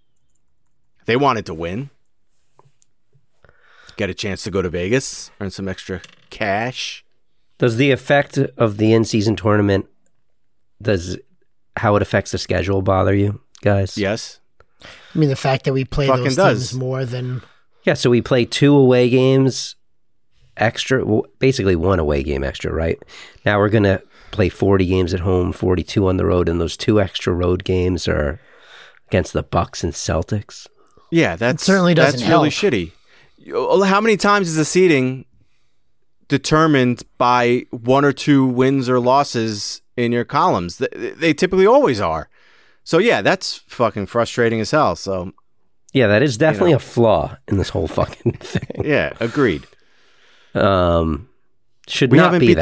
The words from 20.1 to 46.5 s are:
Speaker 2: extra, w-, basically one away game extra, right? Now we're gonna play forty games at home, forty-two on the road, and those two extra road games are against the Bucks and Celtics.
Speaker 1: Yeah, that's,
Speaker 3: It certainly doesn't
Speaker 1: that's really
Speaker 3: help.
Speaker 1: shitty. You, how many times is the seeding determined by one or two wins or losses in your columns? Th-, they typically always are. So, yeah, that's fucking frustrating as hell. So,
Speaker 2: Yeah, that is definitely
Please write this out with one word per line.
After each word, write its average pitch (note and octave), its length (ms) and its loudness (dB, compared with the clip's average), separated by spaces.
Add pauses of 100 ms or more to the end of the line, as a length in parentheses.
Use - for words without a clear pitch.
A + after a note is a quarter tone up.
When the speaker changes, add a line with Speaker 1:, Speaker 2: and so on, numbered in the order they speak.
Speaker 2:
extra, A#2+ 440 -2
w-, G#2+ 220 0 (160)
basically G#2+ 360 2
one F2 240 0
away D2 240 0
game C2+ 200 -4
extra, D2 300 -8
right? D#2+ 240 -4 (480)
Now G#2 140 2
we're G#2 100 2
gonna G2 320 2 (300)
play F#2 180 0
forty F#2+ 380 2
games F#2 260 0
at F#2 60 -2
home, F2+ 320 0
forty-two F#2 560 -2
on F#2 100 0
the F#2 80 0
road, F2+ 240 0
and F2 100 0
those E2 180 -4
two G#2+ 220 2
extra F#2 340 -2
road F2 300 -2
games F2+ 440 -2
are D2+ 320 -2 (680)
against - 240 -2
the D2+ 100 -2
Bucks - 400 -4
and E2 100 -4
Celtics. - 720 -6 (460)
Speaker 1:
Yeah, C3 240 0
that's, B2+ 260 -2
Speaker 3:
It - 40 -4
certainly F#3 280 4
doesn't D#3+ 280 2
Speaker 1:
that's G3+ 100 -4
really D#3 180 4
Speaker 3:
help. F#3 240 -2
Speaker 1:
shitty. F2 180 -4 (460)
You, C#3+ 460 -2
how G3 180 2
many A3 160 2
times G3+ 320 2
is D#3 60 -2
the D#3 100 2
seeding C3+ 600 2 (1000)
determined C#3 760 2 (140)
by B2 540 2
one B2+ 340 2
or C#3 80 2
two C#3 320 2
wins C3 420 0
or B2 120 2
losses A#2+ 840 -2 (160)
in A#2+ 140 -2
your A#2+ 120 -2
columns? C3+ 540 -2
Th-, - 140 -4 (260)
they D#3 160 0
typically F#3+ 320 2
always G#3+ 340 2
are. D#2+ 300 -4 (540)
So, E3 160 0
yeah, F#3 220 2
that's D3+ 360 -2 (100)
fucking G#2+ 380 -2
frustrating A#2 560 0
as G#2 100 -6
hell. C3 240 2
So, F#2 380 -6 (580)
Speaker 2:
Yeah, B2+ 160 2
that G#2 160 4
is C3 140 -2
definitely D#3 320 2